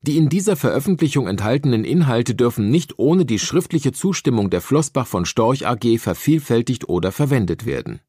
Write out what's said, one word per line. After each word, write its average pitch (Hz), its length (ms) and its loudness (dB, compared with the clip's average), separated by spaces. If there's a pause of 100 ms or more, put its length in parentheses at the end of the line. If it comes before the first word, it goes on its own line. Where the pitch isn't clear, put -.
Die 147 140 -2
in 160 120 4
dieser 190 260 0
Veröffentlichung 139 720 0
enthaltenen 110 580 0
Inhalte 123 520 2
dürfen 113 340 2
nicht 151 300 0
ohne 160 240 4
die 117 160 0
schriftliche 156 500 -2
Zustimmung 123 600 0
der 92 100 0
Flossbach 139 480 -2
von 87 180 -2
Storch 123 400 0
A 120 80 0
G 113 240 2
vervielfältigt 120 880 -2
oder 90 220 0
verwendet 113 560 -2
werden. - 320 -8 (100)